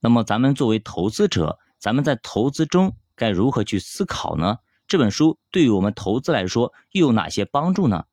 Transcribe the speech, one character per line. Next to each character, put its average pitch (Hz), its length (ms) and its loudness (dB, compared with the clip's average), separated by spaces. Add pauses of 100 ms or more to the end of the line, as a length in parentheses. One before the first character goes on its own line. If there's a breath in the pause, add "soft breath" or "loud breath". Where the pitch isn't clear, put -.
那 117 80 0
么 117 140 4
咱 110 180 -2
们 135 140 2
作 131 140 0
为 110 100 2
投 101 320 -4
资 208 160 0
者， 80 320 -2 (200)
咱 104 160 -2
们 143 100 0
在 143 180 -2
投 117 280 -2
资 156 160 -2
中 185 300 0 (200)
该 113 140 -2
如 98 200 2
何 117 140 -2
去 101 160 -4
思 - 240 -8
考 - 320 -6
呢？ 92 220 -2 (280)
这 190 120 0
本 117 120 4
书 156 280 2 (120)
对 180 140 2
于 131 60 4
我 98 100 4
们 101 140 0
投 107 260 -4
资 - 100 -6
来 104 160 0
说 117 260 -2 (200 soft breath)
又 180 140 2
有 127 60 4
哪 98 160 0
些 101 160 -4
帮 156 300 -2
助 175 140 2
呢？ 85 240 0